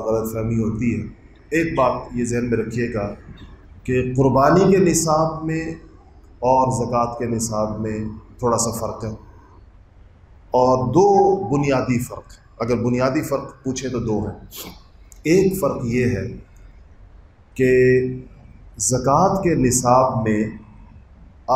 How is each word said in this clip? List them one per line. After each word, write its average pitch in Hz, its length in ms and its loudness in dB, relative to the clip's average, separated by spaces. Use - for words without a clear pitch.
غلط 110 260 -2
فہمی 113 260 -2
ہوتی 113 360 -2
ہے۔ 101 120 -6
ایک 165 280 -2
بات 123 360 0
یہ 120 100 -2
ذہن 120 260 -4
میں 110 80 0
رکھیے 117 360 -4
گا 101 120 -4
کہ 127 180 0
قربانی 139 540 4
کے 190 100 6
نصاب 160 640 0
میں 160 200 -4
اور 127 240 2
زکوٰۃ 120 460 -2
کے 120 80 -4
نصاب 110 540 -4
میں 110 180 -6
تھوڑا 117 200 2
سا 117 200 -2
فرق 107 260 -8
ہے، 107 60 -6
اور 127 400 4
دو 196 140 6
بنیادی 131 540 0
فرق، - 300 -14
اگر 117 260 -2
بنیادی 127 380 0
فرق - 300 -6
پوچھیں 131 260 -6
تو 120 100 -4
دو 107 260 -4
ہیں۔ 101 120 -10
ایک 185 360 2
فرق 123 320 -2
یہ 123 240 0
ہے 95 100 -6
کہ 127 140 2
زکوٰۃ 151 540 2
کے 170 200 2
نصاب 123 680 2
میں 107 140 2